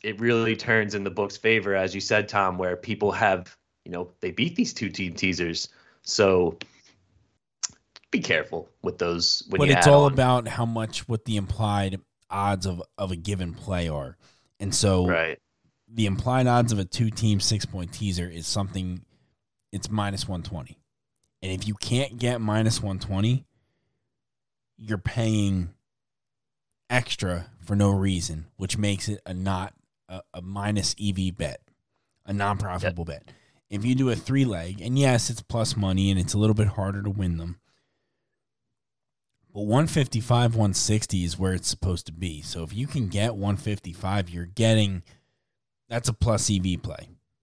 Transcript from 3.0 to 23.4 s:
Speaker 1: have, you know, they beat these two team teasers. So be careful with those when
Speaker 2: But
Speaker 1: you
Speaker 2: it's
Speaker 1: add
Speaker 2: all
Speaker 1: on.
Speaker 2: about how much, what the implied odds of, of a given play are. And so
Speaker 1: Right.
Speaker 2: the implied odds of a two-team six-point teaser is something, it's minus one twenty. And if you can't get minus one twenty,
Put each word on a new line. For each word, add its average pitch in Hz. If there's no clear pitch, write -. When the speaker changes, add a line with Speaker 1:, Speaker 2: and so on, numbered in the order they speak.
Speaker 1:
have, 95
you 87
know, 87
they 92
beat 131
these -
two -
team 87
teasers. 82
So 92
be 202
careful 82
with 90
those 85
when 92
Speaker 2:
But 143
Speaker 1:
you 143
Speaker 2:
it's 87
Speaker 1:
add -
Speaker 2:
all 143
Speaker 1:
on. 139
Speaker 2:
about 127
how 113
much, 113
what 113
the 110
implied 101
odds 101
of, 87
of 98
a 90
given 90
play 87
are. 71
And 98
so 92
Speaker 1:
Right. 82
Speaker 2:
the 113
implied 127
odds 120
of 110
a 95
two-team 107
six-point 92
teaser 90
is 82
something, 92
it's 98
minus 101
one 90
twenty. -
And 95
if 95
you 107
can't 123
get 120
minus 110
one 98
twenty, 104